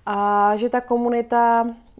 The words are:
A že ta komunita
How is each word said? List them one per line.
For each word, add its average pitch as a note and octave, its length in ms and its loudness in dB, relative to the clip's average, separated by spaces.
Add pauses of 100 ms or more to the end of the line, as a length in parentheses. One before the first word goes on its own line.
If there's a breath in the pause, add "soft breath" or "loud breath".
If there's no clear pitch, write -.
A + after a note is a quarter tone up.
A G3+ 500 0
že A3+ 120 -2
ta B3 120 -2
komunita A#3+ 880 0 (340)